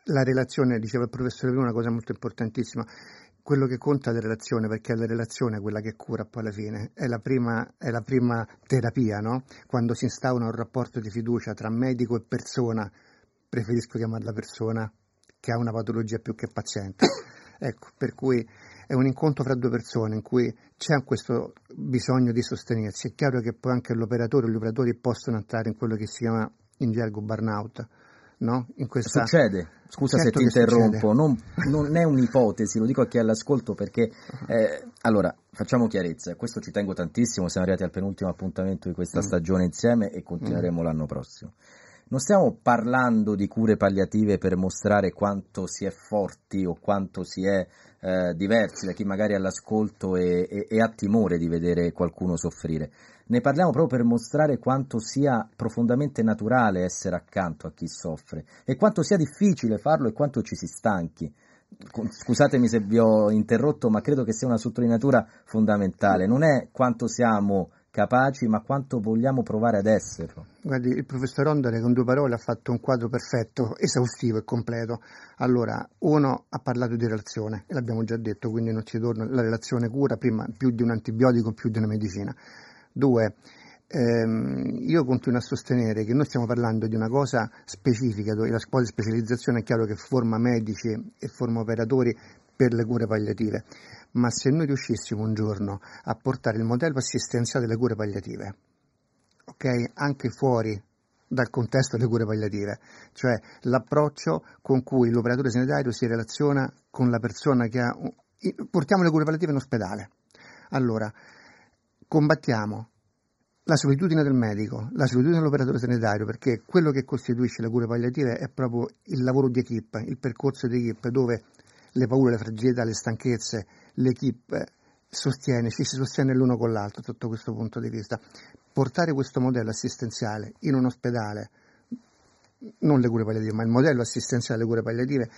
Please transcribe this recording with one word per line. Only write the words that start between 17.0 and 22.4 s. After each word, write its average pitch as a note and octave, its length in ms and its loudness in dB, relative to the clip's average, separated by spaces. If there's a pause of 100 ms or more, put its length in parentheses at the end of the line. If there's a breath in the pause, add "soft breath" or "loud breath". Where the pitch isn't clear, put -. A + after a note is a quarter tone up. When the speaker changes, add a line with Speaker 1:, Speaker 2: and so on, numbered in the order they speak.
Speaker 1:
<coughs> - 560 -8
Ecco, - 260 -8 (100)
per - 160 -4
cui B2+ 280 0 (440 loud breath)
è C#3 80 -2
un C3 100 4
incontro C#3 400 0
fra C3+ 100 0
due B2 140 0
persone A2+ 460 -2
in G#2+ 80 -4
cui A#2+ 280 0 (280 soft breath)
c'è C#3+ 260 0
questo - 480 -2 (220)
bisogno B2+ 580 0
di A#2 80 0